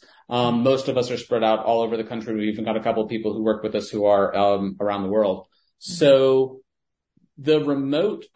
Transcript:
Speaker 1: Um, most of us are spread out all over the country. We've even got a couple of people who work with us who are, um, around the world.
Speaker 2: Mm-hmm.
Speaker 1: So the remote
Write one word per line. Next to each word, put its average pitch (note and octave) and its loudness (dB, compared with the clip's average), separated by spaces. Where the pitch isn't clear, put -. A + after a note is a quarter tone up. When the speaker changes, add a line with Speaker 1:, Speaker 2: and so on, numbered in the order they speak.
Speaker 1:
Um, A#2+ 0
most C3 2
of C3 -4
us B2 0
are A#2+ -4
spread A#2 -2
out A2 2
all A2+ 0
over A2+ -4
the A2 -6
country. A2 -8
We've G#2+ -2
even A2+ -6
got A2 -2
a A2 -4
couple A2 0
of G#2 -6
people A2 -4
who A2 -6
work G#2+ 0
with G#2+ -6
us G#2 -4
who G#2 -2
are, G2 4
um, G2 0
around G2+ -2
the F#2+ -4
world. G2+ 0
Speaker 2:
Mm-hmm. - -18
Speaker 1:
So C3+ 4
the D3 2
remote C#3+ -2